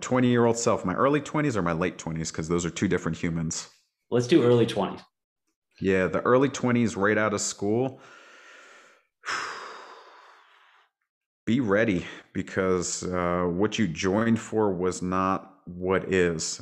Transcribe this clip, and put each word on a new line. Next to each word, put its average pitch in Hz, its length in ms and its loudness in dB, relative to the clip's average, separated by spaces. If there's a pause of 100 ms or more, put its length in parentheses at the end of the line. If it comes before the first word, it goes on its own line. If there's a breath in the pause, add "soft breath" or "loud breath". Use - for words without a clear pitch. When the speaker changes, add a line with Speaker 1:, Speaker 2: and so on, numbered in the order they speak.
Speaker 1:
twenty-year-old 120 560 2
self, - 300 0
my 90 80 0
early 139 260 2
twenties 147 380 -2
or 95 40 0
my 85 100 0
late 85 260 -2
twenties, 80 320 -6
'cause 80 180 -6
those 85 160 0
are 85 60 -4
two 101 180 -2
different 85 300 -2
humans. 82 500 -6 (420)
Speaker 2:
Let's 123 160 0
do 156 160 6
early 120 240 6
twenties. 95 340 -4 (800)
Speaker 1:
Yeah, 92 260 2
the 90 160 -2
early 127 260 6
twenties, 120 480 0
right 104 220 2
out 107 160 2
of 101 80 -2
school. 123 580 -2 (1200 loud breath)
<sighs> - 220 -6 (2000 loud breath)
Be 117 140 2
ready, 98 440 2 (280 loud breath)
because, 92 720 -2
uh, 90 440 -2
what 92 300 -2
you 110 80 2
joined 98 540 0
for 107 320 -2
was 90 280 -4
not 92 640 -2
what 90 480 -2
is. 87 500 0